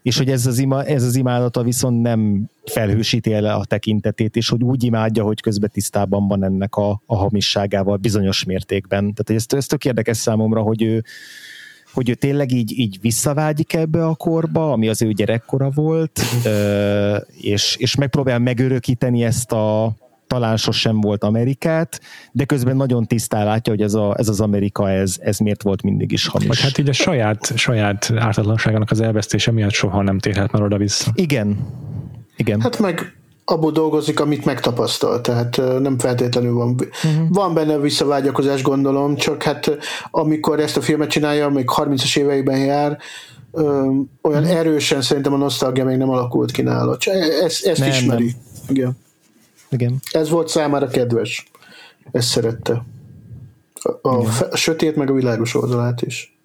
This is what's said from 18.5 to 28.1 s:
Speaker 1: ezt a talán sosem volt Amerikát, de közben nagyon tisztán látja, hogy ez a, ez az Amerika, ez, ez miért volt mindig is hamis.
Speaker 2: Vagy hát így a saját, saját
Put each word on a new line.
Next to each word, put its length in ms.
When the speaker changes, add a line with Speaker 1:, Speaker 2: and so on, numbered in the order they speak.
Speaker 1:
ezt 280
a 440
talán 300
sosem 440
volt 220
Amerikát, 800
de 140
közben 320
nagyon 280
tisztán 400
látja, 280
hogy 80
ez 120
a, 240
ez 120
az 120
Amerika, 500
ez, 280
ez 180
miért 260
volt 200
mindig 280
is 160
hamis. 200
Speaker 2:
Vagy 140
hát 160
így 120
a 40
saját, 640
saját 600